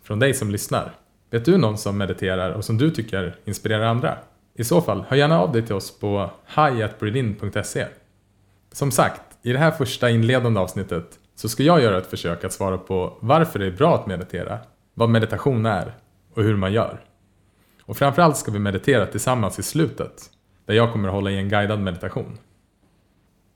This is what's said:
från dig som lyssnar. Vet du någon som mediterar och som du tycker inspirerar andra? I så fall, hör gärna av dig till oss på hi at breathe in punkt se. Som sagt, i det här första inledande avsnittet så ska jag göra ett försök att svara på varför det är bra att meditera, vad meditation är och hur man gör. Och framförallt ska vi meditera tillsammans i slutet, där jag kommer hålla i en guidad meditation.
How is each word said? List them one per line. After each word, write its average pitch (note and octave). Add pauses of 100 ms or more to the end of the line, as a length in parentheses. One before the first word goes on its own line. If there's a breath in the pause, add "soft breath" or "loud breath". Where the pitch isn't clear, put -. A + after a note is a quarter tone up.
från G#2
dig C3+
som G#2+
lyssnar. G2+ (380)
Vet A#2
du F#3
någon G#2+
som G2+
mediterar F#2
och G#2
som A2+
du D3+
tycker F#2+ (100)
inspirerar G#2+
andra? A#2 (360)
I A#2+
så E3
fall, G2
hör C3
gärna D3+
av F3+
dig A2+
till G#2+
oss -
på G2+ (260)
hi C3+
at -
breathe A2
in G#2+
punkt G2+
se. - (840)
Som C#3+
sagt, - (200)
i A#2+
det B2+
här D#3
första B2
inledande A#2
avsnittet F2 (160)
så -
ska C3+
jag E3
göra G#2+
ett F#2
försök -
att F#2+
svara F#2+
på F2+
varför D#3
det G2
är F#2
bra C#3
att -
meditera, F2+ (340)
vad A2+
meditation A2+
är G2+ (400)
och A2+
hur G#2+
man F#2+
gör. - (800 soft breath)
Och A#2+
framförallt D3
ska -
vi G#2
meditera G2+
tillsammans A#2
i F#2+
slutet, - (440)
där -
jag A#2
kommer G#2
hålla G2
i G2
en G2
guidad G#2
meditation. G2 (1200)